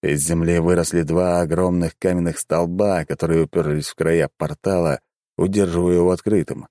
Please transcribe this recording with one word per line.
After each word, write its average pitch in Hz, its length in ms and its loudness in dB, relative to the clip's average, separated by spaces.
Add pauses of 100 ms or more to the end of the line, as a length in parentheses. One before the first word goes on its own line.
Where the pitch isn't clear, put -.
Из 73 180 0
земли 82 400 0
выросли 85 420 2
два 87 380 0
огромных 87 580 -2
каменных 87 400 -2
столба, 87 680 0
которые 82 400 0
уперлись 76 440 -2
в - 60 -12
края 80 420 0
портала, 82 640 -2 (360)
удерживая 87 600 2
его 87 140 4
открытым. 92 600 -2